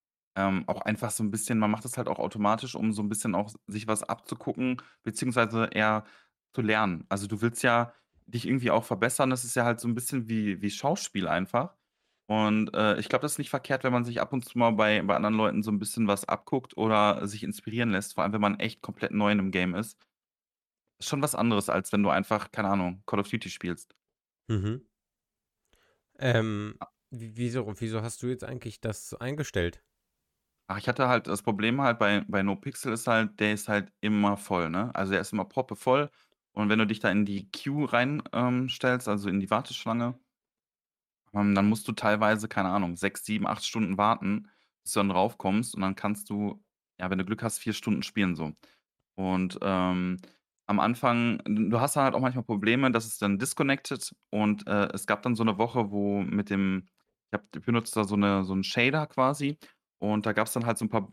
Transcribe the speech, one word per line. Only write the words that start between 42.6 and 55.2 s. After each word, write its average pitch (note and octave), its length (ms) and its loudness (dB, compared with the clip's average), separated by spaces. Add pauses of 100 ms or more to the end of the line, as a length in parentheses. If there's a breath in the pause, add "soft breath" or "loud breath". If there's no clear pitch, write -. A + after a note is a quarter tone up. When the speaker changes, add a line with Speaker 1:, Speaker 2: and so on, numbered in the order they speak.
Speaker 1:
Ahnung, F2+ 260 0
sechs, - 280 -4
sieben, G#2+ 220 -2
acht - 180 -4
Stunden G2 340 -2
warten, G#2 500 0 (360 soft breath)
bis - 100 -8
du G#2+ 60 2
dann G2+ 100 2
raufkommst. G2 640 0
Und G2+ 80 -4
dann F#2+ 140 0
kannst G#2 340 -6
du, G#2 340 -4 (360)
ja, F#2 100 -4
wenn F#2+ 80 0
du F#2+ 80 -2
Glück G#2+ 160 -4
hast, A2+ 160 -4
vier A2 160 -4
Stunden - 280 -2
spielen F#2 340 0
so. D#2 160 -6 (640 soft breath)
Und, F#2 460 -2
ähm, F#2 560 0 (480 loud breath)
am G#2 140 0
Anfang, A#2+ 640 2
d-, G#2+ 240 0
du A#2 100 2
hast C#3 160 0
dann C#3 80 4
halt C3 100 2
auch - 60 2
manchmal B2+ 240 -2
Probleme, A#2 480 2
dass A2 140 2
es - 120 -10
dann G2+ 200 2
disconnected. C#3 760 -2 (160)
Und, G#2 380 0
äh, G2+ 260 2
es G2+ 120 -6
gab G#2 160 0